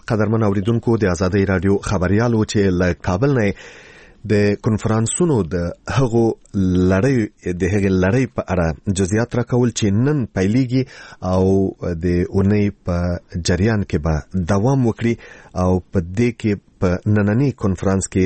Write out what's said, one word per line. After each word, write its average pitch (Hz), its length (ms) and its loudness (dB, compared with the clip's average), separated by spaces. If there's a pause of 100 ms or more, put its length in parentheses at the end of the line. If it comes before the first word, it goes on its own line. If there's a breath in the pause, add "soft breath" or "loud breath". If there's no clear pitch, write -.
(120)
قدرمن 110 320 0
اوریدونکو، 110 540 0
د 104 80 0
ازادۍ 92 460 0
راډیو 95 260 2
خبریال 101 580 0
و 107 80 2
چې 104 160 -2 (220)
له 90 120 2
کابل 98 360 -2 (100)
نه 101 140 0 (760 loud breath)
د - 20 2 (320)
کنفرانسونو 113 760 0
د 78 120 -6 (420)
هغو 117 280 2 (680)
لړۍ، 123 260 2 (440)
د - 20 2 (100)
هغې 98 180 0 (120)
لړۍ 120 220 2 (100)
په - 60 -2 (100)
اړه 85 460 -2
جزئیات 104 380 -2
راکول 123 340 0
چې 110 160 -4 (220)
نن 143 180 0
پیلېږي 120 580 0 (500 loud breath)
او 95 120 2 (500)
د 82 100 -6 (300)
اونۍ 101 300 2 (200)
په 87 120 -2 (500)
جریان 101 360 2
کې 95 140 -4
به 80 160 0 (380)
دوام 123 360 2
وکړي 113 280 -2 (480 loud breath)
او 92 160 2
په - 200 -6
دې 95 300 -2 (120)
کې 107 100 0 (300)
په 92 80 2 (260)
ننني 107 360 2
کنفرانس 95 520 -2 (100)
کې 95 120 2